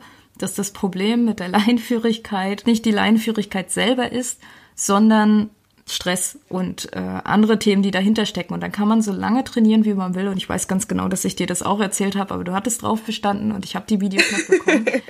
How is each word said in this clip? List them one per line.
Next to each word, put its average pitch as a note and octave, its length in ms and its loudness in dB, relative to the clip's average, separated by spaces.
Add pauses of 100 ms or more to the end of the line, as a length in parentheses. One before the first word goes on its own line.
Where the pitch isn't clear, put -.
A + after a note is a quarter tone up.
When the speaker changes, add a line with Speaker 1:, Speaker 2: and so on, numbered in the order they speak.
(380)
Speaker 1:
dass F#3+ 160 -6
das G3+ 180 -4
Problem G#3 540 0
mit G#3+ 140 0
der F3 80 -8
Leinenführigkeit A3 1160 0
nicht A3+ 200 2
die A3+ 60 4
Leinenführigkeit G#3 800 0
selber A#3+ 400 0
ist, - 280 -6 (360)
sondern G#3+ 760 4 (420)
Stress - 460 -4 (120)
und, - 440 -6
äh, - 60 -8
andere G#3 600 2
Themen, G3+ 240 4
die G3 80 2
dahinter G#3 340 2
stecken. F3 280 -6
Und E3+ 80 -6
dann F3 100 -6
kann G#3 160 0
man A3+ 140 4
so G#3+ 100 -2
lange F#3+ 320 0
trainieren, A3 420 4
wie G#3+ 80 2
man F3+ 220 -2
will. F#3+ 120 -4
Und G3 100 -4
ich F3 100 -8
weiß F3+ 200 -4
ganz F#3 200 -2
genau, F#3 200 -2
dass F#3 180 -2
ich F#3 100 -4
dir F3 120 -2
das F3+ 140 -4
auch G3+ 180 -2
erzählt G3 360 0
habe, F#3+ 180 -4
aber F3+ 100 -6
du F3+ 100 -4
hattest G3+ 280 -4
drauf G#3+ 200 -2
bestanden G#3 500 -2
und G3 140 -6
ich - 100 -10
hab F#3 120 -10
die G#3 140 0
Videos G3 300 0
noch F#4 160 -4
bekommen. D#4+ 420 2
Speaker 2:
<laughs> - 60 2 (140)